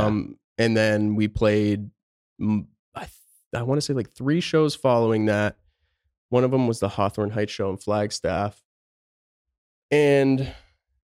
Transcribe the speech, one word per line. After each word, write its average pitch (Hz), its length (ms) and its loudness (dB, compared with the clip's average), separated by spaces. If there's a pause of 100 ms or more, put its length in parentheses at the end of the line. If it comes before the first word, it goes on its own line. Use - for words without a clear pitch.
Um, 107 320 -4 (220)
and 113 180 2
then 107 380 2
we 107 120 0
played, 104 640 0 (500)
mm, 104 260 -2 (280)
I - 80 -14
th-, - 100 -16 (440)
I 120 80 -4
wanna 139 180 -2
say, 147 120 -4
like, 123 180 -4
three 147 300 -2
shows 156 340 0
following 113 500 2
that. 104 320 0 (720)
One 123 140 2
of 127 100 0
'em 131 140 2
was 117 120 -2
the 101 100 0
Hawthorne 104 420 -2
Heights 107 220 -4
show 98 160 -4
in 95 80 -6
Flagstaff. 104 840 -4 (1300)
And, 139 640 2 (540)